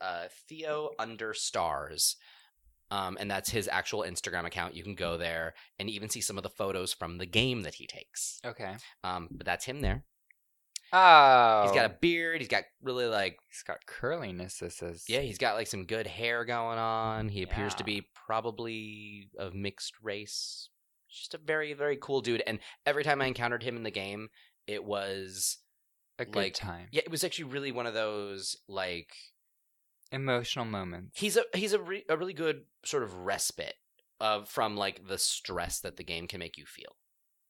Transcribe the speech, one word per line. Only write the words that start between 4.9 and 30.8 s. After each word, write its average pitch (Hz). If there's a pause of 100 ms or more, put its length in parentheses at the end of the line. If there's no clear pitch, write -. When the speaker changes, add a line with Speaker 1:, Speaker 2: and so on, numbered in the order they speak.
Speaker 1:
go 85
there 82 (200)
and 101
even 104
see 113
some 98
of 98
the 98
photos 95
from 85
the 92
game 113
that 76
he -
takes. -
Speaker 2:
Okay. 110 (260)
Speaker 1:
Um, 90
but -
that's 90
him 139
there. 139 (880)
Speaker 2:
Oh. 135
Speaker 1:
He's 101
got 113
a 90
beard. 165
He's 120
got 101 (180)
really, 123
like 101 (100)
Speaker 2:
He's -
got -
curliness, 101
this 90
is. 85
Speaker 1:
Yeah, 117
he's 117
got, 113
like, 113
some 95
good 110
hair 117
going 117
on. 113
He 101
appears 123
to -
Speaker 2:
Yeah. - (140)
Speaker 1:
be -
probably 107
of 95
mixed 98
race. - (400)
Just -
a 165
very, 156
very 143
cool 135
dude. 117
And 110 (240)
every 147
time 143
I 135
encountered 120
him 120
in 117
the 110
game, 101 (400)
it 104
was 98 (600)
Speaker 2:
A 127
good 107
Speaker 1:
like, 98
Speaker 2:
time. 90
Speaker 1:
yeah, 151
it 170
was 160
actually 170
really 139
one 120
of 113
those, 104 (120)
like, 92 (1000)
Speaker 2:
Emotional 127
moments. 95